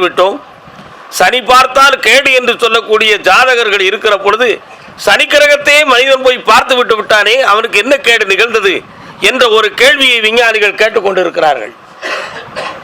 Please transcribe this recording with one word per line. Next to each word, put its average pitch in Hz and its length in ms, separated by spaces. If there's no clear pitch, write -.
விட்டோம். 190 320
சனி 202 200
பார்த்தால் 262 460
கேடு 269 320
என்று 233 140
சொல்லக்கூடிய 220 480
ஜாதகர்கள் 220 600
இருக்கிற 208 260
பொழுது, 220 240
சனி 220 280
கிரகத்தையே 294 580
மனிதன் 262 340
போய் 247 240
பார்த்து 254 300
விட்டு 233 180
விட்டானே, 214 380
அவனுக்கு 214 320
என்ன 269 100
கேடு 226 260
நிகழ்ந்தது 202 400
என்ற 254 140
ஒரு 214 120
கேள்வியை 262 460
விஞ்ஞானிகள் 214 540
கேட்டுக்கொண்டிருக்கிறார்கள். 180 960